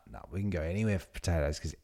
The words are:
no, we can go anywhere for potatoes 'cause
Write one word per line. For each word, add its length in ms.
no, 100
we 100
can 100
go 120
anywhere 360
for 100
potatoes 520
'cause 240